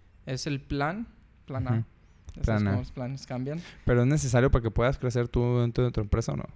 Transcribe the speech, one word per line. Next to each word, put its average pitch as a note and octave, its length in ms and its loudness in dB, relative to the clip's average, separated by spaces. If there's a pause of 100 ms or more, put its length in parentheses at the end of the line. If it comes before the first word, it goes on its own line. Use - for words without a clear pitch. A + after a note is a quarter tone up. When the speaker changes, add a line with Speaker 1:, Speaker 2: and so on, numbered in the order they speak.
(260)
Speaker 1:
Es C3 200 -6
el C#3 140 -4
plan, D3+ 460 -4 (400)
plan C3 220 -4
A. A#2+ 40 2
Speaker 2:
Ujú. A2+ 120 0 (520)
Speaker 1:
Ya C#3 80 -12
sabes G#2+ 180 2
Speaker 2:
Plan G#2 60 2
A. - 20 2
Speaker 1:
cómo B2+ 120 2
los - 100 -10
planes C3 340 -10
cambian. C3 340 -6 (240)
Speaker 2:
Pero B2 180 4
es C3+ 40 4
necesario C3+ 440 4
para B2+ 120 2
que A2+ 80 0
puedas A#2+ 280 2
crecer A#2+ 300 -2
tú A#2+ 320 2
dentro A#2+ 240 2
de A#2+ 60 0
tu A2+ 100 -4
empresa, A2 320 0
¿o - 40 -4
no? - 80 -6 (120)